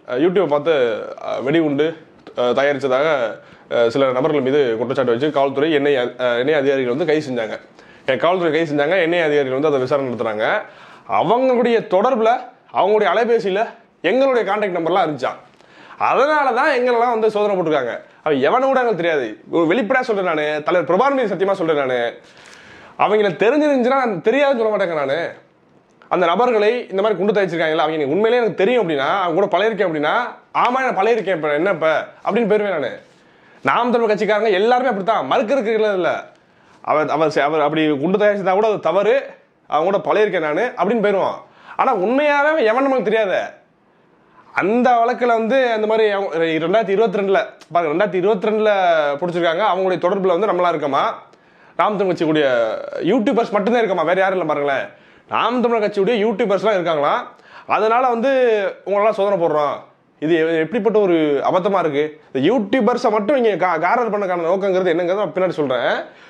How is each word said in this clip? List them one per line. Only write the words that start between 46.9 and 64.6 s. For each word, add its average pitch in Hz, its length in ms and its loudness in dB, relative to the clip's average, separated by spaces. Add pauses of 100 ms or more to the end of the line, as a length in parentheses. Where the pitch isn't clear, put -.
ரெண்டுல, 196 280 0 (260)
பாருங்க, 160 220 0
ரெண்டாயிரத்தி 180 200 0
இருபத்தி 185 340 0
ரெண்டுல 214 240 0 (480)
பிடிச்சிருக்காங்க. 170 420 -2
அவங்களுடைய 190 380 0
தொடர்புல 175 400 0
வந்து 214 80 0
நம்மளா 180 220 2
இருக்கோமா, 151 340 0 (720)
நாம் 196 200 0
தமிழர் 190 100 0
கட்சியுடைய 143 680 2 (240)
யூடியூபர்ஸ் 220 520 0
மட்டும்தான் 214 320 2
இருக்கோமா, 180 220 0
வேற 180 160 0
யாரும் 190 180 0
இல்ல. 156 140 -2
பாருங்களேன், 139 340 -2 (420)
நாம் 214 320 0
தமிழர் 226 280 0
கட்சியுடைய 202 360 0
யூடியூபர்ஸ்லாம் 208 480 0
இருக்காங்களா, 170 580 -2 (360)
அதனால 220 420 2
வந்து 233 220 0 (540)
உங்களெல்லாம் 202 260 2
சோதனை 196 340 0
போடுறோம். 147 300 0 (440)
இது 160 160 2
எ-, 160 240 2
எப்படிப்பட்ட 202 400 0
ஒரு 160 440 2
அபத்தமா 185 360 2
இருக்கு? 151 420 -2 (120)
இந்த 139 200 2
யூடியூபர்ஸை 240 560 0
மட்டும் 214 340 0
இங்க 185 240 0
கா-, 165 120 0
கார்னர் 220 320 0
பண்ணக்கான 180 300 -2
நோக்கங்கிறது 185 520 0